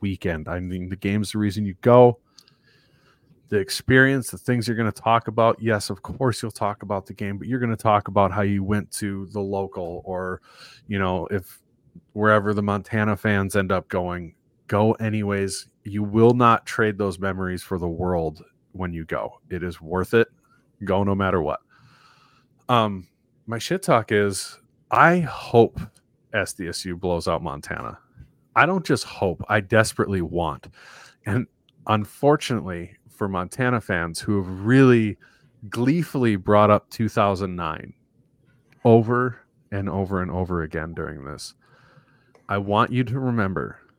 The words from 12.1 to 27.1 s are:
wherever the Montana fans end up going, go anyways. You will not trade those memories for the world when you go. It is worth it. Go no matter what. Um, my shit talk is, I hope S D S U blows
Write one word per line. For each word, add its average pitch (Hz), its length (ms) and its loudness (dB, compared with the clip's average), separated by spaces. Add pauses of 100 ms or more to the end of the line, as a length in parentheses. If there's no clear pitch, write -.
wherever 107 400 4
the 101 80 0
Montana 104 560 0
fans 101 380 0
end 95 160 0
up 92 160 -2
going, 87 480 -6 (320)
go 107 260 4
anyways. 101 760 -4 (160)
You 104 200 -6
will 113 320 6
not 117 320 4
trade 107 320 -2
those 95 180 -2
memories 92 460 -4
for 92 160 -6
the 87 100 -2
world 85 540 -2 (300)
when 90 200 -6
you 82 100 -8
go. 62 460 -8
It 90 140 -6
is 90 180 -8
worth 90 320 -2
it. 117 140 4 (560)
Go 98 200 2
no 98 120 0
matter 95 260 2
what. 73 200 -4 (1080)
Um, 104 380 0 (400)
my 113 100 -6
shit 180 240 -6
talk 117 300 2
is, 101 480 0 (320)
I 170 300 6
hope - 580 2 (540)
S 98 200 -2
D 90 140 -8
S - 180 -8
U 90 100 -6
blows 87 320 -4